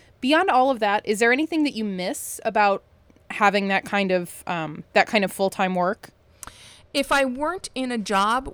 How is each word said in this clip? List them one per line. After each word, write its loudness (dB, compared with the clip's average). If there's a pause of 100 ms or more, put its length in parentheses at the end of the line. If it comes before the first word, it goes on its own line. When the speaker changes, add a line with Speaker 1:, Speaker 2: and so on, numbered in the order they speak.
(200)
Speaker 1:
Beyond 4
all 4
of -2
that, 0
is 0
there 4
anything 0
that -2
you -4
miss -6
about 2 (480)
having 2
that 0
kind -2
of, -4
um, -8
that 4
kind 2
of -2
full-time 0
work? -2 (840)
Speaker 2:
If 0
I 4
weren't -4
in -4
a -4
job 0